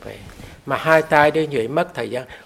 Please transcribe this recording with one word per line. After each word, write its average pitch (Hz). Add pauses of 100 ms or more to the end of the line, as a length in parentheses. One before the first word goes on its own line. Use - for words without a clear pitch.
vậy. 104 (480)
Mà 135
hai 160
tay 151
đưa 156
như 143
vậy 113
mất 170
thời 117
gian, 123 (220)